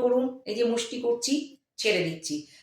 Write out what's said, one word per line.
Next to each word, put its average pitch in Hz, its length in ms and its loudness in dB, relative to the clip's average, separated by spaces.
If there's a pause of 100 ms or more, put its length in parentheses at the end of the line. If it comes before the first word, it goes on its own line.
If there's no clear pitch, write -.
করুন, 247 200 4 (260)
এই 208 80 -4
যে 240 60 2 (100)
মুষ্টি 233 320 -4
করছি, 240 280 0 (440)
ছেড়ে 190 260 2
দিচ্ছি। 160 440 -6 (160)